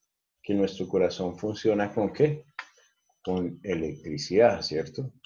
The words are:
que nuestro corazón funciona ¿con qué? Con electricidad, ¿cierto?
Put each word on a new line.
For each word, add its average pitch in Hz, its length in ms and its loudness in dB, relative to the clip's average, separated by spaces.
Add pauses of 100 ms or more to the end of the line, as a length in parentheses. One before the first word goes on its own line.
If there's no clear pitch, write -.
(440)
que 101 100 -2
nuestro 95 360 0
corazón 90 480 0
funciona 104 560 0
¿con 104 180 0
qué? 147 340 0 (800)
Con 90 400 -2
electricidad, 85 960 2
¿cierto? - 520 -6 (120)